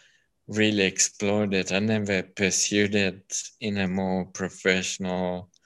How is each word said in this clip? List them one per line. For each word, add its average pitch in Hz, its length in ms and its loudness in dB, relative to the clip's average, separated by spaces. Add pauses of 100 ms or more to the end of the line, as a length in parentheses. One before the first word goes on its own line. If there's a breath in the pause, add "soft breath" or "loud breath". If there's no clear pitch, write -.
(460 soft breath)
really 104 380 2
explored 101 680 0
it, 92 180 0
I 92 60 2
never 104 440 2
pursued 101 720 0
it 98 480 -2 (180)
in 101 180 -2
a 95 100 0
more 92 380 -2
professional 92 1200 -2 (160 soft breath)